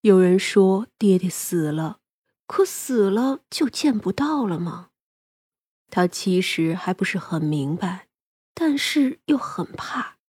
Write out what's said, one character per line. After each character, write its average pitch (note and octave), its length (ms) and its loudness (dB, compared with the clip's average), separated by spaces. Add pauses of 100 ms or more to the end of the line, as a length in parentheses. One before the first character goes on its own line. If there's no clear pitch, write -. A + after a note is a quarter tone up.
有 F#3+ 180 8
人 F#3 200 6
说 F#3+ 480 2 (100)
爹 F#3+ 220 4
爹 F3+ 100 -2
死 D#3 420 -4
了， D#3 280 -6 (480)
可 F#4+ 180 2
死 A3 440 0
了 C4 400 0
就 C#4 200 -2
见 C4 300 0
不 F#3 120 -2
到 C#4+ 360 -2
了 E3+ 120 -2
吗？ F3 300 -8 (1000)
他 F3+ 160 2
其 F#3 340 0
实 E3 320 -2
还 F#3 200 -4
不 F#3+ 100 -4
是 F3+ 160 -4
很 D#3+ 240 -4
明 D3+ 320 -2
白， F#3 320 -8 (460)
但 D4+ 240 0
是 C#4 480 0
又 D4 120 2
很 - 280 -6
怕。 - 520 -10 (120)